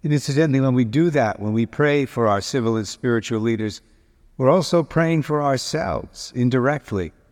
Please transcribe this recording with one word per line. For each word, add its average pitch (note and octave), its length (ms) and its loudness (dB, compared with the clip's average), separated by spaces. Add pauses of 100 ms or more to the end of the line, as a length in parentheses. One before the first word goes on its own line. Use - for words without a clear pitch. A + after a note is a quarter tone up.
And D3+ 120 0
incidentally, C#3+ 480 2
when C3 140 2
we B2+ 100 4
do D3 240 2
that, B2 320 0
when G#2 100 -4
we A2+ 140 2
pray D3 400 0
for A#2 200 -2
our G2+ 140 2
civil A2+ 380 -2
and G#2 100 -4
spiritual A#2 540 -2
leaders, A2 400 -2 (560)
we're C3 120 4
also E3+ 320 4
praying E3 420 0
for D3 200 -2
ourselves - 880 -4
indirectly. B2 800 0 (200)